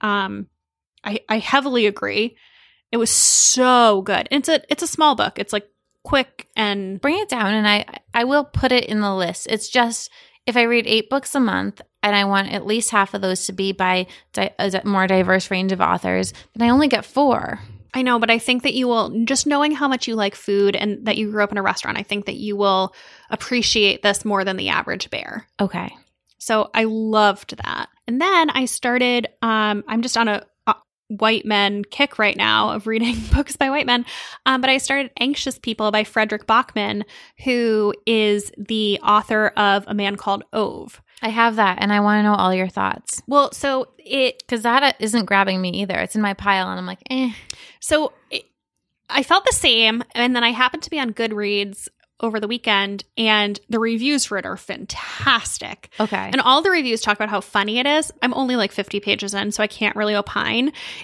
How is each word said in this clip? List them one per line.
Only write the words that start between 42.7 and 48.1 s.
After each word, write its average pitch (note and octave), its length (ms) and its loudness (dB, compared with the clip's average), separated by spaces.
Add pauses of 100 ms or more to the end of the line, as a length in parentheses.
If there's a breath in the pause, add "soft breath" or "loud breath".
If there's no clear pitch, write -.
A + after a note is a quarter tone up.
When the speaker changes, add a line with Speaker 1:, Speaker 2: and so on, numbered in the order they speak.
Speaker 1:
Well, C#4 260 4
so C4 360 -4 (100)
it B3+ 480 -2
Speaker 2:
'Cause A#3 160 -4
that C4 380 4
isn't A3 240 0
grabbing G3 360 2
me F#3 100 -2
either. F#3 280 -4
It's - 160 -4
in A3 80 0
my G3+ 120 0
pile, F#3+ 360 0
and F#3 80 -6
I'm F3+ 80 -8
like, F#3 240 -12
"Eh." B3+ 220 -2 (480 loud breath)
Speaker 1:
So D4+ 320 0 (180)